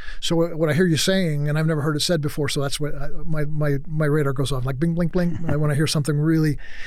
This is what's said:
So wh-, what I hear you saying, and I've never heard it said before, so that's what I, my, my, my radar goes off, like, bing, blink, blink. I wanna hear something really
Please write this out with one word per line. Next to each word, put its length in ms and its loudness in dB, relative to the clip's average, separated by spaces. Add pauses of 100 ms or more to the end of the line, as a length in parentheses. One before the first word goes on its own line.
(200)
So 160 -2
wh-, 240 0
what 100 0
I 40 0
hear 140 2
you 100 2
saying, 500 -2
and 100 0
I've 100 0
never 140 0
heard 140 -2
it 60 -4
said 180 0
before, 300 -4
so 100 -4
that's 220 -4
what 120 4
I, 140 0 (180)
my, 200 2
my, 320 2 (100)
my 180 0
radar 280 2
goes 180 -2
off, 140 -2
like, 120 -4
bing, 160 0
blink, 200 0
blink. 240 0 (100)
I 80 2
wanna 200 2
hear 120 2
something 300 -2
really 400 2 (300)